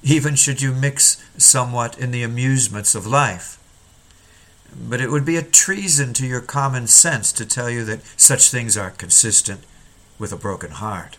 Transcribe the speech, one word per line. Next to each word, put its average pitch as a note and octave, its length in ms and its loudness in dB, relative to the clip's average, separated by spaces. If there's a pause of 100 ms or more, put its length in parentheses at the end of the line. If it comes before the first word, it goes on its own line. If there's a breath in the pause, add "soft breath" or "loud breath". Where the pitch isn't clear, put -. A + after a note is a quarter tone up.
even D3 320 2
should C3+ 280 0
you C3+ 100 -2
mix C3+ 440 0 (200 loud breath)
somewhat A#2+ 640 2
in B2 120 -4
the B2 120 -2
amusements A#2+ 720 0
of G2+ 120 -4
life. A2+ 520 -2 (1200 soft breath)
But A#2 220 -6
it B2+ 100 -4
would C#3+ 140 0
be E3 120 0
a D#3+ 60 -2
treason E3 720 2
to C3 120 -2
your B2+ 140 -4
common C3 460 -2
sense B2 460 4
to A2 140 -6
tell A#2+ 240 -4
you A#2+ 160 -4
that A2 160 -6 (140 loud breath)
such C3 340 6
things A#2 260 -2
are F#2+ 140 -6
consistent - 760 0 (540 soft breath)
with G2+ 140 -8
a F#2 40 -10
broken F2+ 360 -10
heart. G#2+ 460 -10